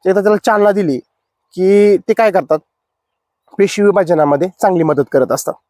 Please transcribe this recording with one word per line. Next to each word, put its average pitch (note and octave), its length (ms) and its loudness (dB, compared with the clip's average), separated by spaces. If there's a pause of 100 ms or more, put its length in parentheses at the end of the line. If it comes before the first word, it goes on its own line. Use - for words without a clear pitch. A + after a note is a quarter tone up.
एकदा F#3+ 160 0
त्याला G#3 240 0
चालना G#3 280 0
दिली E3+ 260 -2 (560)
की G3+ 420 2
ते - 160 -4
काय A3 180 0
करतात, D#3 280 -2 (1000)
पेशी G3+ 240 0
विभाजनामध्ये E3 680 0 (140)
चांगली F#3 200 0
मदत D3 300 -2
करत C3 200 0
असतात. C3+ 220 -8 (160)